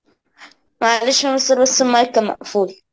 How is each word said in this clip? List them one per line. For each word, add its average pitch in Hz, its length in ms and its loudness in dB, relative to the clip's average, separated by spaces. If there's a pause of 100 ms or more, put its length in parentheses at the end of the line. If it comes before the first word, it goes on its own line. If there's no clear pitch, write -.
(800)
معلش 233 440 0
يا 269 100 0
مستر، 262 280 0
بس 262 200 0
المايك 247 280 2
كان 220 140 0
مقفول. 190 500 -4 (180)